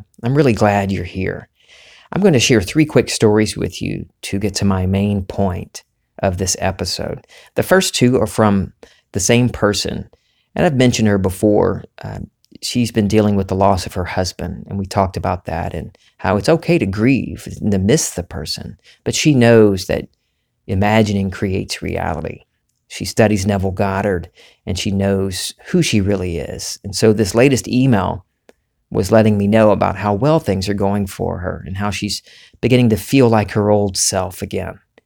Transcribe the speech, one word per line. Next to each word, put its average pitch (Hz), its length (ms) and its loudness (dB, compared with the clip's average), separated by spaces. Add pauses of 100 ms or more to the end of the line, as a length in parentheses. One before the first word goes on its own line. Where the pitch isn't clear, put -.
(220)
I'm 123 120 -2
really 139 180 4
glad 101 400 2
you're 92 120 -4
here. 92 440 -8 (640)
I'm 175 80 -2
gonna 180 180 6
share 110 220 4
three 151 240 0
quick 131 240 2
stories 107 480 2
with 95 240 -6
you - 260 -8 (140)
to - 180 -6
get 101 180 -4
to 101 100 -2
my 92 180 0
main 98 400 0
point 95 600 -6 (340)
of 95 180 0
this 95 220 -4
episode. - 680 -6 (280)
The - 80 0
first 190 320 2
two 123 260 2
are 107 60 -2
from 101 480 0 (380)
the 98 80 -4
same 120 280 4
person, - 600 -2 (440)
and 175 120 2
I've 143 100 0
mentioned 123 320 4
her 101 80 4
before. 95 680 0 (120)
Uh, 104 220 -12 (420)
she's 120 320 -2
been 104 160 2
dealing 104 280 4
with 95 120 -2
the 98 80 -2
loss 98 300 2
of - 80 -12
her 90 100 -4
husband, - 640 -6
and 101 100 -8
we 95 60 -4
talked 95 320 -2
about 92 300 -6
that 82 260 -6
and - 240 -10 (220)
how 98 180 0
it's 95 140 0
okay 165 260 2
to 143 80 0
grieve 101 640 -2 (140)
and 101 100 0
to 98 60 2
miss 113 320 2
the - 120 -8
person, - 560 -12 (260)
but 120 100 -2
she 151 200 2
knows 113 520 6
that - 240 -4 (560)
imagining 104 640 2
creates 98 500 -6
reality. 85 640 -6 (480)
She - 120 -10
studies 104 420 2
Neville 98 240 0
Goddard, 95 600 -4 (340)
and 90 100 -6
she - 140 -4
knows 98 640 -2 (120)
who 180 140 2
she 113 200 2
really 92 380 -2
is. - 440 -10
And 95 100 -10
so 113 200 4
this 104 240 0
latest 127 320 2
email 104 580 0 (640)
was 107 220 -2
letting 107 260 6
me 101 80 0
know 107 240 6
about 95 240 0
how 101 180 -4
well 143 280 2
things 95 280 -2
are 101 60 0
going 98 320 -2
for 92 320 -6
her 90 260 -8
and 95 120 -10
how 101 140 -4
she's 101 300 -6 (400)
beginning 123 280 4
to 107 80 2
feel 127 320 4
like 110 240 2
her 104 180 2
old 104 260 2
self 92 460 -4
again. 90 380 -8 (240)